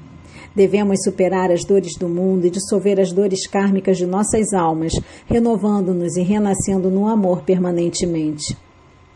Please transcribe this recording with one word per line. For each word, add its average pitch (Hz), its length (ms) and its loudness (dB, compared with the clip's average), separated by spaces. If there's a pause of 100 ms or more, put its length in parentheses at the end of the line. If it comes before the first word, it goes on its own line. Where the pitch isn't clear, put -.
(560)
Devemos 196 460 2
superar 185 480 0
as 175 140 0
dores 185 340 0
do 180 100 -4
mundo 180 380 0
e 180 60 2
dissolver 196 480 0
as 180 120 2
dores 190 360 -2
kármicas 196 500 0
de 175 80 -2
nossas 202 480 0
almas, 160 400 0 (320)
renovando-nos 202 920 0
e 180 60 0
renascendo 190 680 0
no 196 160 2
amor 190 340 0
permanentemente. 170 1120 -2 (600)